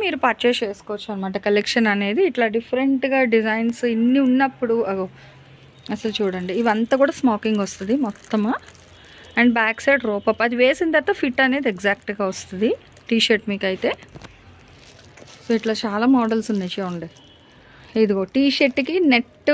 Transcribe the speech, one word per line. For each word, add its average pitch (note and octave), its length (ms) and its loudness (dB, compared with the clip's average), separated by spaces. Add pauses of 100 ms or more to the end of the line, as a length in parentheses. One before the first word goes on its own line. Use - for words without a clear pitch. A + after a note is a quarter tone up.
మీరు E4 140 -2 (100)
పర్చేస్ A#3+ 380 0
చేసుకోవచ్చు G3+ 480 -10
అనమాట. F#3+ 240 -6 (100)
కలెక్షన్ G#3 460 2
అనేది G3+ 280 0 (100)
ఇట్లా A#3+ 160 0 (120)
డిఫరెంట్గా C4 600 0 (120)
డిజైన్స్ A3+ 480 0 (140)
ఇన్ని B3 320 4
ఉన్నప్పుడు, B3+ 480 2 (160)
అగో F#3+ 160 -4 (880)
అసలు G#3+ 240 -6
చూడండి, F#3 420 -4
ఇవంతా A3+ 400 2
కూడా C#4+ 180 4
స్మోకింగ్ A3 460 0
వస్తుంది G3 300 -4 (100)
మొత్తము. G#3+ 480 -4 (880)
And A#3+ 180 6
బ్యాక్ A3+ 280 0
సైడ్ C#4 240 2
రోప్ G3+ 220 -2
అప్, G#3+ 140 -2
అది A#3+ 140 -2
వేసిన D4+ 340 4
తర్వాత D#4 260 2
ఫిట్ C4+ 260 -2
అనేది C4+ 280 0
ఎగ్జాక్ట్గా G3+ 580 -4
వస్తుంది G3 380 -4 (380)
టీ A3+ 180 2
షర్ట్ G#3 260 0
మీకు G3 180 -6
అయితే. F#3+ 200 -4 (1500)
So - 140 -6
ఇట్లా A3 260 -4
చాలా G#3+ 320 -2
మోడల్స్ A3+ 380 0
ఉన్నాయి F#3 220 -4
చూడండి. F3 340 -8 (920)
ఇదిగో G3 200 0 (120)
టీ C#4 80 4 (140)
షర్ట్కి C#4+ 380 0 (160)
నెట్ - 420 -2